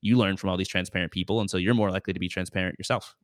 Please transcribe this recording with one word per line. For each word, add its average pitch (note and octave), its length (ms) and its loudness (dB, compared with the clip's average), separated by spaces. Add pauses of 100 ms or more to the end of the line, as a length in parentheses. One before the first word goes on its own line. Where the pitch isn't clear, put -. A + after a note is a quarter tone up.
you A#2 160 4
learn G2 200 4
from F#2+ 140 -2
all F#2 40 0
these F#2 120 0
transparent F2+ 440 -2
people. G2 300 0
And G2 80 -2
so F#2+ 80 -2
you're F#2 160 2
more G#2+ 160 4
likely F#2+ 240 -2
to F2+ 60 -6
be F2+ 100 -4
transparent F#2 480 -4
yourself. - 460 -4